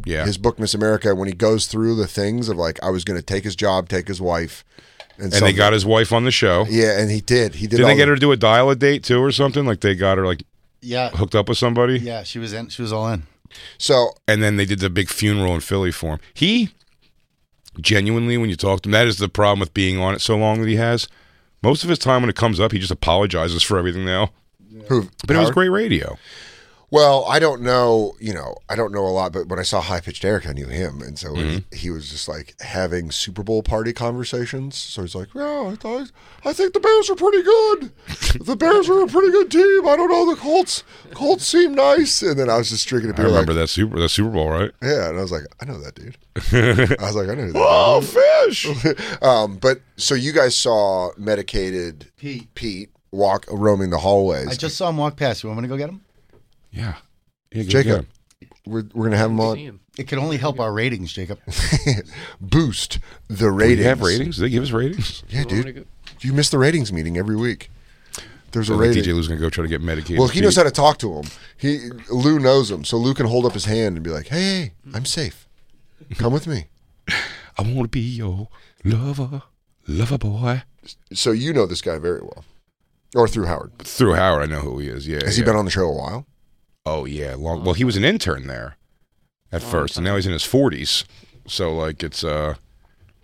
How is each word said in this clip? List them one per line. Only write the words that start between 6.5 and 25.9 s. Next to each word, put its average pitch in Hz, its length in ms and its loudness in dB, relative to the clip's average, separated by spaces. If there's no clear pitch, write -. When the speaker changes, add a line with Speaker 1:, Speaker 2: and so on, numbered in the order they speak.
Speaker 2:
Yeah, 110 300 4
and 107 140 2
he 107 80 -2
did. 120 360 2
He 104 120 -6
did 117 80 0
Speaker 1:
Didn't 123 80 6
Speaker 2:
all 120 60 8
Speaker 1:
they 143 60 6
get 143 100 6
Speaker 2:
the 147 40 4
Speaker 1:
her 147 60 6
to 127 40 0
do 143 120 6
a 131 40 4
dial 117 340 6
a 135 40 4
date, 139 300 2
too, 123 180 4
or 139 80 2
something? 139 340 2
Like, 110 180 0
they 98 120 4
got 95 240 2
her, 95 80 0
like, 90 160 -2
Speaker 3:
Yeah. 123 280 -4
Speaker 1:
hooked 101 260 -2
up 101 120 2
with 117 100 0
somebody? 123 420 2
Speaker 3:
Yeah, 117 240 -8
she - 160 -12
was 110 120 -8
in. 113 180 -10
She - 120 -10
was 107 100 -6
all 110 140 -2
in. 107 160 -4
Speaker 2:
So 123 320 4
Speaker 1:
And 107 160 2
then 104 140 2
they 101 100 2
did 98 140 -2
the 95 100 0
big 90 200 -2
funeral 101 440 0
in 82 60 -2
Philly 95 320 -2
for 78 220 -6
him. 73 40 -8
He 208 360 0
genuinely, 110 560 -2
when 113 140 -2
you 87 60 -4
talk 98 260 -2
to - 60 -8
him, 101 40 -2
that 113 140 4
is 98 120 -2
the 101 100 -2
problem 101 320 2
with 90 140 -6
being 95 240 0
on 92 160 0
it 107 60 -8
so 110 160 0
long 107 240 0
that 110 80 -2
he 110 80 0
has. 117 320 0
Most 143 200 2
of 175 80 -8
his 165 80 0
time 131 240 2
when 117 80 0
it 92 60 -4
comes 113 240 0
up, 110 120 0
he 101 60 -2
just 92 140 -4
apologizes 85 680 0
for 101 160 0
everything 90 260 -2
now. 92 260 -2
Speaker 2:
Who? 117 200 0
Speaker 1:
But 147 100 4
it - 20 4
was - 80 4
Speaker 2:
Howard? - 80 0
Speaker 1:
great 185 160 2
radio. 151 480 -2